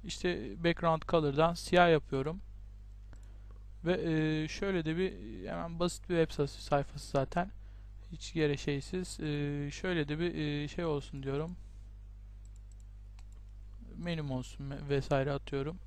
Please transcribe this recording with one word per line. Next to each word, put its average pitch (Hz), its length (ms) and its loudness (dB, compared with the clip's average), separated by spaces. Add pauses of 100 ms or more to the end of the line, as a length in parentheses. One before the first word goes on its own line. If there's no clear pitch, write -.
İşte 175 600 -2
background 165 440 4
color'dan 156 460 6
siyah 175 380 8
yapıyorum. 151 500 2 (1400)
Ve, 170 80 4
e, 156 540 2
şöyle 185 380 0
de 160 120 2
bir, 185 160 2 (340)
hemen 170 320 -4
basit - 300 0
bir 180 60 2
web 160 160 6
sayfası, - 320 0
sayfası - 480 0
zaten. 175 400 2 (600)
Hiç - 240 -8
yere 147 220 4
şeysiz. 147 640 -2
E, 147 520 0
şöyle 170 360 2
de 151 120 0
bir, 170 160 0
e, 147 320 0
şey 170 180 -4
olsun 143 380 -2
diyorum. 147 320 -2 (2500)
Menüm 160 340 -2
olsun 131 380 -6
me-, 143 200 -6
vesaire 139 420 4
atıyorum. 143 560 -2